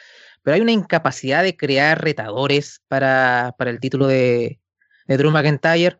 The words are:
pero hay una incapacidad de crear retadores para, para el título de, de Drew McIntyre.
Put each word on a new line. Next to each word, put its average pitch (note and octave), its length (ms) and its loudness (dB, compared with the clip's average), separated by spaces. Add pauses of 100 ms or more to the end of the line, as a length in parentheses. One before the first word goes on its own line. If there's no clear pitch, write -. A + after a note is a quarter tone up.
(440)
pero C#3+ 120 0
hay G3 60 2
una A#3 100 2
incapacidad D#3+ 720 0
de F#3+ 140 -2
crear D3 440 0
retadores C#3 840 -4
para, C3 680 0
para B2 140 -4
el A#2 100 -10
título C3 260 -2
de, B2 540 0 (460)
de C3+ 100 0
Drew D3 140 2
McIntyre. D#3+ 680 0